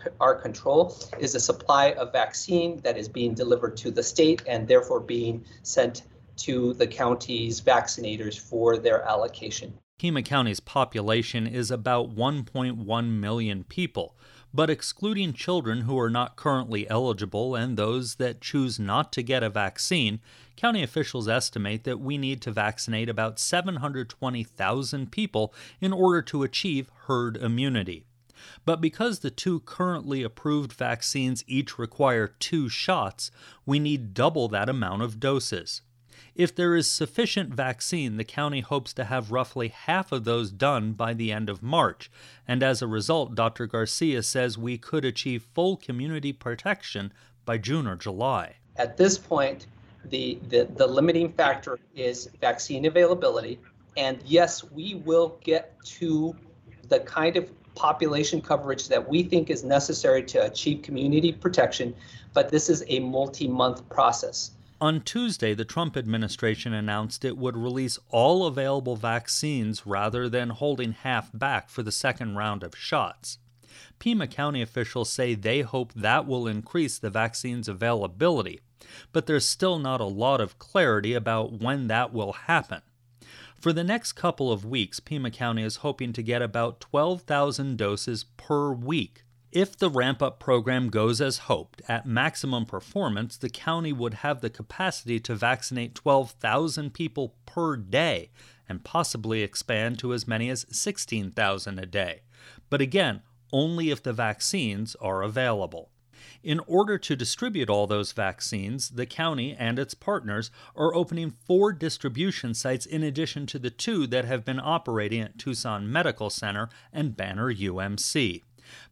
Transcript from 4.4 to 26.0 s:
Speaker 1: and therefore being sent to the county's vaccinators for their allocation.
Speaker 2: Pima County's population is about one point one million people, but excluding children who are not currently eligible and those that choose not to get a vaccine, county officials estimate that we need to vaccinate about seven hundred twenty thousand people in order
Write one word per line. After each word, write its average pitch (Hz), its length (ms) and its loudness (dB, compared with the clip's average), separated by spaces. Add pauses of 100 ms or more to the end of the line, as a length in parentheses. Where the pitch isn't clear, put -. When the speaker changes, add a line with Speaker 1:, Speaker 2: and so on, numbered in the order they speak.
Speaker 1:
and 113 220 -2
therefore 123 320 6
being 117 440 -2 (200)
sent - 380 2 (340)
to 123 380 0
the 117 120 2
county's 120 760 -2
vaccinators 110 760 0
for 117 380 2
their 110 260 4
allocation. 110 720 -4 (240)
Speaker 2:
Pima 160 240 0
County's 123 380 0
population 117 840 0
is 120 240 -4
about 120 400 0
one 127 340 0
point 127 320 -4
one 113 440 -2
million 104 420 -2
people, - 540 -6 (360)
but 151 160 4
excluding 196 640 -2
children 123 500 -2
who 131 140 0
are 117 140 2
not 120 240 0
currently 113 560 -2
eligible 113 640 0
and 120 220 -2
those 113 400 0
that 123 240 -2
choose 127 400 0
not 107 320 0
to 135 100 -2
get 123 220 0
a 110 40 2
vaccine, 107 680 0 (380)
county 226 260 2
officials 123 460 -2
estimate 110 560 -2
that 123 160 -4
we 143 180 -4
need 135 240 -4
to 120 80 -6
vaccinate 110 580 -2
about 110 300 -4
seven 180 380 0
hundred 131 340 -4
twenty 123 320 -4
thousand 123 720 -2
people 110 420 0 (260)
in 190 120 2
order 180 280 4